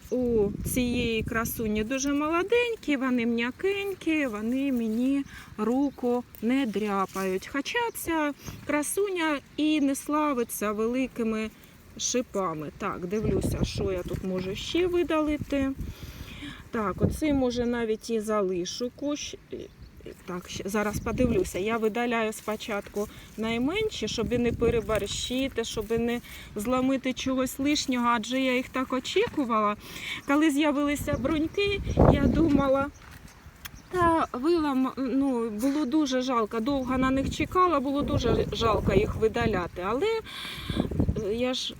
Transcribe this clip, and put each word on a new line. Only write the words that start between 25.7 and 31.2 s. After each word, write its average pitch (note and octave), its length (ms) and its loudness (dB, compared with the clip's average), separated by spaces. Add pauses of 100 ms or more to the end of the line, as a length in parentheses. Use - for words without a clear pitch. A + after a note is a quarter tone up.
і A#3 60 2
не A#3 220 0 (360)
зламити B3+ 560 0
чогось C4 460 -2
лишнього, C4+ 500 0
адже A#3+ 320 0
я B3+ 160 2
їх B3+ 120 -2
так B3+ 240 -4
очікувала. A3+ 840 0 (500)
Коли D4+ 240 4
з'явилися C#4+ 680 2
бруньки, E4 640 0 (320)